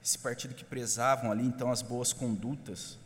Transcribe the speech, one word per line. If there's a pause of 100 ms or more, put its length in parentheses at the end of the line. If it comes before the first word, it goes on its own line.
esse
partido
que
prezavam
ali,
então,
as
boas
condutas.